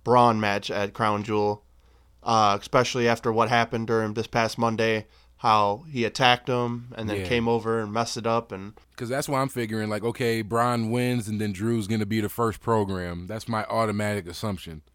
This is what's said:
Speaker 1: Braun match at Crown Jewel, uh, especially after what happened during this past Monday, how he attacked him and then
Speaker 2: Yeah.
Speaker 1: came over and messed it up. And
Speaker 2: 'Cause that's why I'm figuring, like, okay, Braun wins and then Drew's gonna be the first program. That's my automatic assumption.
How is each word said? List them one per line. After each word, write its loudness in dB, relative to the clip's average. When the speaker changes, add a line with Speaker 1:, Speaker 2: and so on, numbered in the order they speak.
Speaker 1:
Braun 6
match 0
at -2
Crown 2
Jewel, 0
uh, 4
especially 0
after 2
what 2
happened 2
during 0
this -4
past 0
Monday, 0
how 2
he -2
attacked 2
him -4
and -6
then -2
Speaker 2:
Yeah. -6
Speaker 1:
came 2
over 0
and -6
messed -2
it -6
up. 0
And -10
Speaker 2:
'Cause -8
that's -4
why 0
I'm -2
figuring, -4
like, -4
okay, -2
Braun 0
wins 0
and -4
then -2
Drew's -2
gonna -2
be 0
the -2
first -2
program. -2
That's -10
my -2
automatic -2
assumption. -8